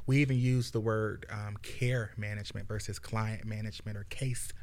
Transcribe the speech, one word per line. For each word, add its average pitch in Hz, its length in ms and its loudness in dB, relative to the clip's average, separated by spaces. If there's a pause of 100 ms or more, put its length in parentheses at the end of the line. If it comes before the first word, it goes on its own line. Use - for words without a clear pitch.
we 131 160 6
even 131 160 4
use 127 320 4
the 117 100 2
word, 110 500 2
um, 104 320 -6
care 123 540 0
management 104 520 -4
versus 104 300 -4
client 110 460 -2
management 107 540 -6
or 101 60 -6
case - 460 -2 (120)